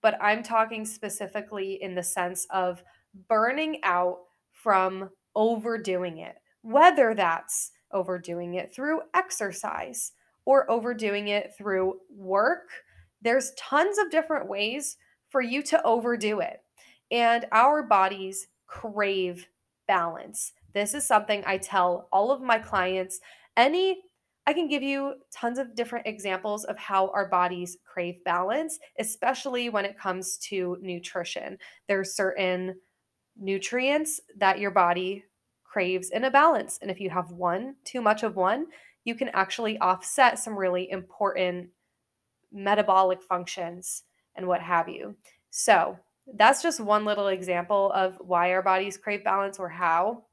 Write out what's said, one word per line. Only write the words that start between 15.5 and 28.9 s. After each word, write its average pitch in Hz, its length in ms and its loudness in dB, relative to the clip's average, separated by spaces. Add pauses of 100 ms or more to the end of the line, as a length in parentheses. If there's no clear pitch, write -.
to - 220 2
overdo 226 540 2
it. - 220 -6 (500)
And 233 400 2
our 269 320 6
bodies 190 640 2 (200)
crave 196 800 -4 (400)
balance. 175 680 -2 (200)
This 208 200 -2
is 285 120 -4
something 208 400 2
I 190 120 -2
tell 180 540 0
all 208 200 4
of 269 100 0
my 247 160 2
clients. 185 640 -2 (380)
Any, 359 440 4 (460)
I 294 60 4
can 320 160 0
give 285 120 0
you 277 340 -4 (160)
tons 247 280 -6
of 233 160 -8
different 233 320 -6
examples 208 560 -6
of 214 140 -8
how 190 320 0
our 202 180 -2
bodies 180 580 0
crave 175 380 -8
balance, 202 560 -2 (180)